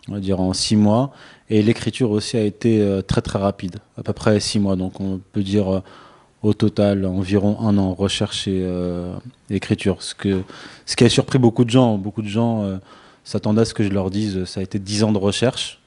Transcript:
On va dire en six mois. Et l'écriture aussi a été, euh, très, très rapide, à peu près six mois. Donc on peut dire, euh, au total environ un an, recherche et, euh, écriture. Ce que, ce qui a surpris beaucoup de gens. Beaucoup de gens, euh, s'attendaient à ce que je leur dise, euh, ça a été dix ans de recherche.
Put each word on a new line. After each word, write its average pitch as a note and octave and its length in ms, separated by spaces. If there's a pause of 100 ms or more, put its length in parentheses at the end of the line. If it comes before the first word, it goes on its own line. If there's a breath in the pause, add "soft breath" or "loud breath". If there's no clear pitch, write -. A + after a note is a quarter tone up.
On G2+ 60
va G2+ 60
dire F#2+ 200
en F#2 140
six - 200
mois. G#2+ 380 (380 loud breath)
Et G#2+ 100
l'écriture A2+ 520
aussi G#2+ 260
a G#2+ 40
été, G#2+ 380
euh, G2 220
très, - 180
très - 180
rapide, G2 380 (220)
à - 40
peu G#2+ 120
près G#2+ 260
six - 180
mois. G2 180
Donc F#2+ 220
on F#2+ 220 (120)
peut G#2 100
dire, F#2+ 280
euh, F#2+ 120 (600 loud breath)
au G#2 120
total G2+ 500
environ G2 560
un G#2 160
an, F#2+ 160
recherche - 560
et, F#2+ 140
euh, F2+ 520 (360)
écriture. G2 520
Ce - 120
que, F#2+ 260 (460 loud breath)
ce - 100
qui B2 80
a A#2 60
surpris - 280
beaucoup A#2+ 280
de A2+ 40
gens. A#2 280
Beaucoup G2+ 240
de G#2+ 60
gens, A2+ 360
euh, F#2+ 140 (440 loud breath)
s'attendaient G#2+ 380
à A2+ 60
ce - 80
que A2 100
je G2 60
leur G2 200
dise, G2 280
euh, F#2 80
ça - 140
a - 20
été G2 160
dix G#2 260
ans G#2+ 80
de G#2 60
recherche. - 680